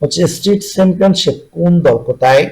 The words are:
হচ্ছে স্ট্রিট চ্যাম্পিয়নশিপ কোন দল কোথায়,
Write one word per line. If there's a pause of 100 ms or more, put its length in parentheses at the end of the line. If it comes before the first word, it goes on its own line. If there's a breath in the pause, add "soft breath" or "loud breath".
হচ্ছে
স্ট্রিট (100)
চ্যাম্পিয়নশিপ (180)
কোন
দল
কোথায়,